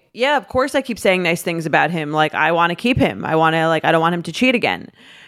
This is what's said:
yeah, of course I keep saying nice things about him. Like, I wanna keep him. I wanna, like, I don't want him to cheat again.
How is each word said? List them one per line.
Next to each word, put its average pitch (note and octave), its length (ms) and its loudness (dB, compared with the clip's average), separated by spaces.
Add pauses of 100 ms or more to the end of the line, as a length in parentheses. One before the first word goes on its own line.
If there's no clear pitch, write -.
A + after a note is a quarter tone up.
(140)
yeah, C4+ 220 2
of - 120 -4
course C4 260 -2
I C4+ 80 0
keep A#3 160 -6
saying F#3 240 2
nice E3+ 200 0
things E3 220 -4
about D3+ 280 2
him. D#3 180 -4
Like, D#3 240 0
I D#3 160 2
wanna E3+ 240 2
keep A#3+ 220 0
him. C3+ 280 0
I D#3+ 120 0
wanna, D#3+ 320 2
like, D#3+ 160 0
I D#3 80 -4
don't E3 80 2
want E3 160 0
him E3+ 80 -4
to E3 80 -10
cheat B3+ 240 0
again. G#2 340 -4 (380)